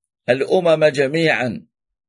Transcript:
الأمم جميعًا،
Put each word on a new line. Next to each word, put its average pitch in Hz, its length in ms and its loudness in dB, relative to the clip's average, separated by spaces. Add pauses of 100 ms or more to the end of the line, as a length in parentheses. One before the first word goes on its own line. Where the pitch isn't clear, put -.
(280)
الأمم 156 560 0
جميعًا، 135 840 -2 (420)